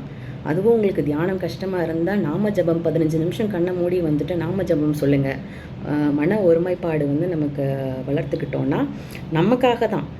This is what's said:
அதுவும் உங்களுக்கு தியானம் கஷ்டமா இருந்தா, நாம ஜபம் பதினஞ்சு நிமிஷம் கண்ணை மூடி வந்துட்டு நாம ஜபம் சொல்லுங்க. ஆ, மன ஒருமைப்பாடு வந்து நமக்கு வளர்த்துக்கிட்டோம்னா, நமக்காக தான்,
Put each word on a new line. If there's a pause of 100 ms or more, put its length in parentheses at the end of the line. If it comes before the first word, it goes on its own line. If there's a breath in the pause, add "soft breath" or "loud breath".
(440 loud breath)
அதுவும்
உங்களுக்கு
தியானம்
கஷ்டமா
இருந்தா,
நாம
ஜபம்
பதினஞ்சு
நிமிஷம்
கண்ணை
மூடி
வந்துட்டு
நாம
ஜபம்
சொல்லுங்க. (540 loud breath)
ஆ,
மன
ஒருமைப்பாடு
வந்து
நமக்கு (160)
வளர்த்துக்கிட்டோம்னா, (460 loud breath)
நமக்காக
தான், (160)